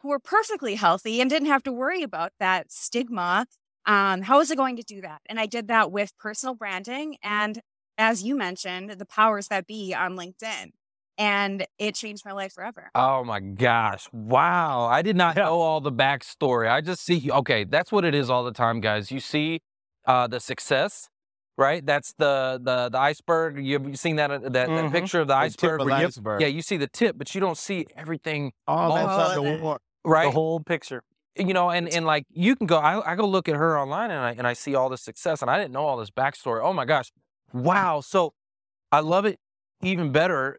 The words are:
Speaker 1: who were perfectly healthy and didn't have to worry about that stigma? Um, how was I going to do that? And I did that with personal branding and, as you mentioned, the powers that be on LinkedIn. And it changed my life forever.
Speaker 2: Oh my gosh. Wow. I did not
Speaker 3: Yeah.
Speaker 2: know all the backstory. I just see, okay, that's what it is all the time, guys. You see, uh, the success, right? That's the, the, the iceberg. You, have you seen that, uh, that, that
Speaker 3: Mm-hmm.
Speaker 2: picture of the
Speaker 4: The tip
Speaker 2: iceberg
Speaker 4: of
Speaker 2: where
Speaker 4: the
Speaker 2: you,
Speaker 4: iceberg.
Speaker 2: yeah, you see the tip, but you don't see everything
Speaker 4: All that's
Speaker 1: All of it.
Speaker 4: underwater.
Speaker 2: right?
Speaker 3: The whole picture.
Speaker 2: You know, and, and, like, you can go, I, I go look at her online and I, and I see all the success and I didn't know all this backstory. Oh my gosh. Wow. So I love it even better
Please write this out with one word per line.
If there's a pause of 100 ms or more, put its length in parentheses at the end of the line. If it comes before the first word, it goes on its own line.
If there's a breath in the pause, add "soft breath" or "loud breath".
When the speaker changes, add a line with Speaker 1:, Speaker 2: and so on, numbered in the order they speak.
Speaker 1:
who
were
perfectly
healthy
and
didn't
have
to
worry
about
that
stigma? (400)
Um,
how
was
I
going
to
do
that?
And
I
did
that
with
personal
branding
and, (360)
as
you
mentioned,
the
powers
that
be
on
LinkedIn. (480)
And (100)
it
changed
my
life
forever.
Speaker 2:
Oh
my
gosh.
Wow.
I
did
not
Speaker 3:
Yeah.
Speaker 2:
know
all
the
backstory.
I
just
see,
okay,
that's
what
it
is
all
the
time,
guys.
You
see, (460)
uh,
the
success, (500)
right?
That's
the,
the,
the
iceberg.
You,
have
you
seen
that,
uh,
that,
that
Speaker 3:
Mm-hmm.
Speaker 2:
picture
of
the
Speaker 4:
The
tip
Speaker 2:
iceberg
Speaker 4:
of
Speaker 2:
where
Speaker 4:
the
Speaker 2:
you,
Speaker 4:
iceberg.
Speaker 2:
yeah,
you
see
the
tip,
but
you
don't
see (100)
everything (120)
Speaker 4:
All
that's
Speaker 1:
All
of
it.
Speaker 4:
underwater. (240)
Speaker 2:
right?
Speaker 3:
The
whole
picture. (320)
Speaker 2:
You
know,
and,
and,
like,
you
can
go,
I,
I
go
look
at
her
online
and
I,
and
I
see
all
the
success
and
I
didn't
know
all
this
backstory.
Oh
my
gosh. (420)
Wow.
So (600)
I
love
it (460)
even
better